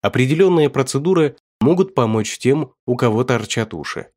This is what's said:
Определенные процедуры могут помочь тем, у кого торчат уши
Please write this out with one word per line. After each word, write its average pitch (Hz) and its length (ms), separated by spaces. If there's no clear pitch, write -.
Определенные 151 680
процедуры 143 680
могут 175 320
помочь 110 460
тем, 139 340
у 123 120
кого 120 260
торчат 113 500
уши - 440